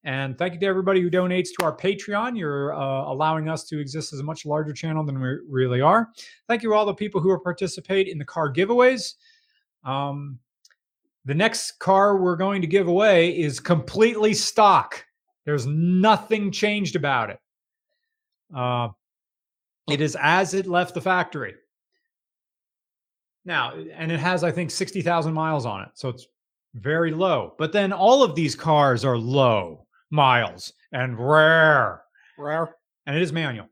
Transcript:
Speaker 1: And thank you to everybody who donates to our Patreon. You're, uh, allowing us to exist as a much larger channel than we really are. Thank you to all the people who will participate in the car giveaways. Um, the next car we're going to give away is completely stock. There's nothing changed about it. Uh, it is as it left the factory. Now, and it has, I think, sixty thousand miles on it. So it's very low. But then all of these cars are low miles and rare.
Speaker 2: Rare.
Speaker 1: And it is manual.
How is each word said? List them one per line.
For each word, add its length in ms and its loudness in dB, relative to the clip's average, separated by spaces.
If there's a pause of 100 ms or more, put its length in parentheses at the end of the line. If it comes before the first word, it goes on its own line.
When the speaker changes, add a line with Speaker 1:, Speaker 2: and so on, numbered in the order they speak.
Speaker 1:
And 300 -6
thank 160 -4
you 80 -12
to 60 0
everybody 340 2
who 100 0
donates 380 0 (100)
to 60 0
our 100 -2
Patreon. 640 -6
You're, 360 -4
uh, 360 -4
allowing 380 -2
us 200 -6
to 100 -8
exist 340 -10
as 80 -10
a 20 -8
much 220 -10
larger 300 -4
channel 280 -6
than 160 -6
we 200 -4 (100)
really 320 0
are. 300 4 (360)
Thank 160 -4
you 80 -4
to 40 2
all 100 4
the 80 -2
people 300 -4
who 60 2
will 120 2
participate 680 -4
in 100 -10
the 80 -8
car 260 -4
giveaways. 600 2 (680)
Um, 560 -8 (840)
the 80 -6
next 460 -2
car 400 4
we're 180 2
going 240 -2
to 60 -2
give 220 2
away 500 4
is 220 -2
completely 760 2
stock. 720 2 (400)
There's 200 -2
nothing 840 2
changed 460 -2
about 340 -2
it. 80 -14 (1160)
Uh, 340 -2 (1000)
it 140 0
is 180 -2
as 320 2
it 140 -4
left 260 -2
the 80 -8
factory. 540 -4 (1900)
Now, 280 -4 (200)
and 180 -6
it 80 -4
has, 240 -2
I 60 0
think, 200 -6
sixty 320 -6
thousand 320 0
miles 320 -2
on 160 -8
it. 120 -16
So 160 -8
it's 160 -14 (480)
very 360 -2
low. 480 0
But 140 -4
then 200 0
all 300 6
of 120 0
these 200 -2
cars 500 2
are 140 0
low 680 0 (240)
miles 640 2 (200)
and 260 -6
rare. 840 4 (360)
Speaker 2:
Rare. 360 -6 (320)
Speaker 1:
And 100 -2
it 60 2
is 120 -2
manual. 380 -6